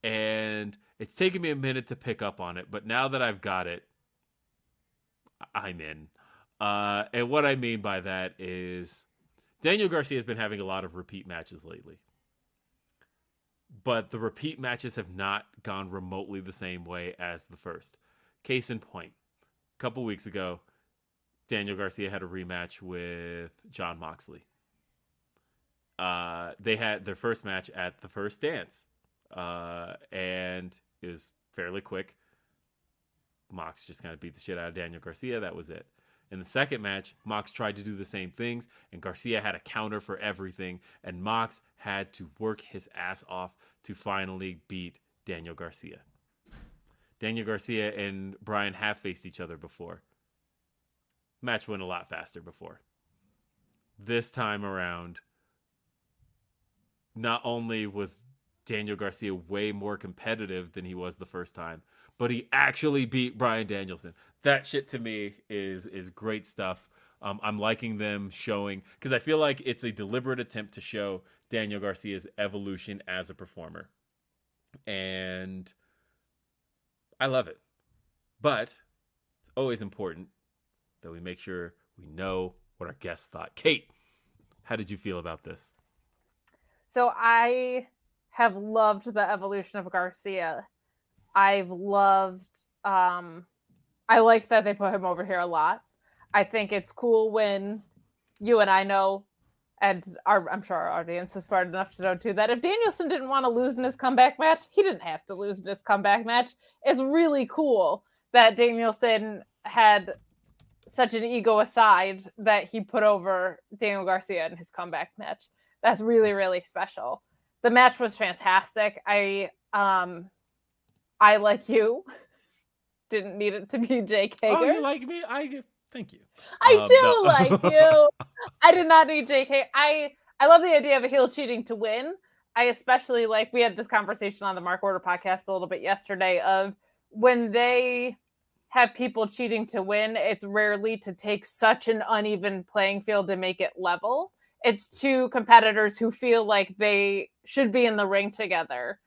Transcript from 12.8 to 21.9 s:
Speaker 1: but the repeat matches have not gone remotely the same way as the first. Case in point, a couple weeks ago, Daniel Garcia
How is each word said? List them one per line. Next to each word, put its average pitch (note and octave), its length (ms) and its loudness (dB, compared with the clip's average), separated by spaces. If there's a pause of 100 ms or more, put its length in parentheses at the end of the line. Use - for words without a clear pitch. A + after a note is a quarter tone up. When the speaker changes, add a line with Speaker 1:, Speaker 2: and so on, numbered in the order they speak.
Speaker 1:
but A#2 280 -2
the A#2 80 -10
repeat C#3 400 -8
matches B2 360 -8
have F2+ 180 -12
not G2 320 -6 (180)
gone G2 260 -10
remotely F#2+ 500 -12
the F#2 140 -16
same F2+ 320 -12
way F2 340 -12
as F2 260 -12
the F2 120 -20
first. - 400 -18 (460)
Case B2+ 260 -6
in A2+ 100 -10
point, F2 340 -20 (640)
a - 40 -20
couple B2 240 -8
weeks G2+ 200 -10
ago, F#2 340 -10 (880)
Daniel G2+ 260 -6
Garcia G2 340 -8